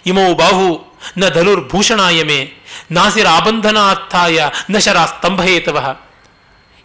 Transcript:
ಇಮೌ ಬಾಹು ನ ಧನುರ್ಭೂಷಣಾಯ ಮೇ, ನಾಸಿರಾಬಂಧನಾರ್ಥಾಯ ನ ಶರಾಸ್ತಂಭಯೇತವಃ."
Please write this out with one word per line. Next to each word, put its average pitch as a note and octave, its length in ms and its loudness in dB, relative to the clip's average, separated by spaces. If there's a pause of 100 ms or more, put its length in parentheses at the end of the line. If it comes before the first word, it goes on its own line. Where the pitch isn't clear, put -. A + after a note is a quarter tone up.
ಇಮೌ F#3 280 2
ಬಾಹು F3+ 520 0 (320)
ನ F#3+ 100 0
ಧನುರ್ಭೂಷಣಾಯ F3 920 0
ಮೇ, C#3 300 -2 (380)
ನಾಸಿರಾಬಂಧನಾರ್ಥಾಯ F#3+ 1600 0 (220)
ನ G3+ 80 0
ಶರಾಸ್ತಂಭಯೇತವಃ." E3+ 1200 -2 (840)